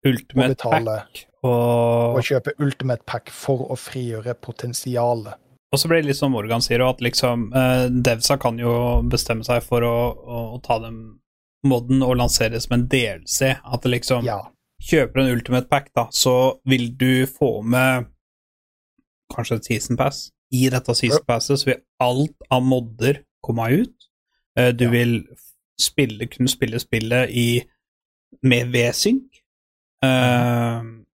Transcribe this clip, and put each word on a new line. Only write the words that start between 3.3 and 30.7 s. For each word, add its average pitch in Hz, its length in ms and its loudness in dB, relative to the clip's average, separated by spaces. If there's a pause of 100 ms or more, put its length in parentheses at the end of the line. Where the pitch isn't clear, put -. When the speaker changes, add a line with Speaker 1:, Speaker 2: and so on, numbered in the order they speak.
Speaker 2:
for 131 400 -4
å 131 40 -4
frigjøre 120 600 -8
potensialet. 120 960 -4 (380)
Speaker 1:
Og 139 60 0
så 165 100 0
blir 165 140 4
det 151 60 -2
litt 139 100 0
som 139 140 0
Morgan 117 300 -2
sier, 120 200 0
at 127 180 2
liksom, 120 540 -2
eh, 127 360 2
devsa 123 500 2
kan 117 180 -4
jo 120 460 0
bestemme 117 420 -2
seg 120 160 0
for 120 200 0
å, 120 360 0
å, 117 400 -10
å 120 60 -14
ta 113 160 0
den 113 400 -14 (440)
modden 131 380 2
og 127 160 2
lansere 120 360 0
det 113 100 -4
som - 100 -4
en 120 140 2
D 127 180 2
L 95 220 -8
C. 131 240 0 (120)
At 120 200 -6
det 127 80 0
liksom, 120 340 -2
Speaker 2:
Ja. 107 240 -6 (320)
Speaker 1:
kjøper 139 360 2
en 131 200 2
Ultimate 123 320 -2
Pack, 139 240 -2
da, 117 140 0
så 127 580 2
vil 123 320 2
du 131 300 4
få 110 360 -2
med 123 440 2 (1200)
kanskje - 260 -4
et - 80 -8
season 113 300 -4
pass. - 360 -4 (200)
I 131 180 2
dette 123 260 -2
season 135 320 2
Speaker 2:
Ja. 120 80 2
Speaker 1:
passet 139 240 0
så - 60 -2
vil 127 160 -2 (180)
alt 127 360 0 (140)
av 127 140 2
modder 127 600 0 (220)
komme 117 240 -2
ut. 190 400 -2 (480)
Eh, 123 140 4
du 120 140 2
Speaker 2:
Ja. 117 60 2
Speaker 1:
vil 120 360 0 (520)
spille, 117 480 -2
kunne 127 220 0
spille 117 300 -2
spillet 117 500 -2
i, 120 340 0 (800)
med 123 300 4
V-sync. 123 500 2 (800)
Eh, 120 800 2